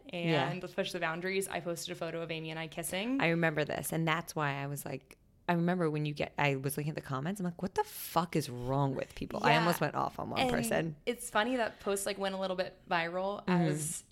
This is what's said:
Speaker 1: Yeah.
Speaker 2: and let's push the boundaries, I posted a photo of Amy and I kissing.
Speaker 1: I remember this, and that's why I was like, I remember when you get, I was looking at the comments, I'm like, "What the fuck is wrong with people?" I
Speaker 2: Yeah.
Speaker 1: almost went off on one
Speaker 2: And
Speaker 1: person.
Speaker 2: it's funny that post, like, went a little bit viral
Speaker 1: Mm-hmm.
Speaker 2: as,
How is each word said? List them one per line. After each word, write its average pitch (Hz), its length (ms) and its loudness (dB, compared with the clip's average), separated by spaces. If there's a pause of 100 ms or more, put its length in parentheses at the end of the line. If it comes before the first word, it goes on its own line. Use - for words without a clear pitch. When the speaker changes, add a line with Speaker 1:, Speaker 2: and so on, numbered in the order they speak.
(120)
Speaker 1:
Yeah. 165 380 2
Speaker 2:
and 180 120 -6
let's 180 120 -10
push 190 180 -2
the 180 80 -4
boundaries, 180 480 0
I - 120 -4
posted 170 320 -6
a - 20 -6
photo 165 280 -4
of 165 80 -6
Amy 160 200 -6
and 160 80 -6
I 160 80 -4
kissing. 190 540 -2
Speaker 1:
I 165 80 4
remember 160 360 4
this, - 280 -2
and 165 160 2
that's 165 280 -2
why 147 260 2
I 139 40 -4
was 143 200 -6
like, - 300 -10 (320)
I 175 60 4
remember 175 360 4
when 151 160 0
you 147 80 -2
get, 151 240 -2
I 143 180 6
was 135 200 -2
looking 147 140 -2
at 151 40 -6
the - 60 -6
comments, 147 400 -4
I'm 185 40 -2
like, 175 180 -4
"What - 120 -4
the 427 100 2
fuck - 520 -2
is 139 120 2
wrong 127 460 0
with - 220 -6
people?" - 260 -6
I 147 100 6
Speaker 2:
Yeah. 151 80 6
Speaker 1:
almost 170 200 2
went - 160 0
off 135 240 -2
on - 100 -6
one - 100 0
Speaker 2:
And 254 100 2
Speaker 1:
person. - 540 0
Speaker 2:
it's 240 260 -4
funny 233 260 2
that 214 240 -2
post, 202 260 -2
like, 202 100 -2
went 190 180 -2
a 190 40 -4
little 190 180 -2
bit 185 200 -4 (120)
viral 185 580 0
Speaker 1:
Mm-hmm. - 40 2 (180)
Speaker 2:
as, 151 420 -2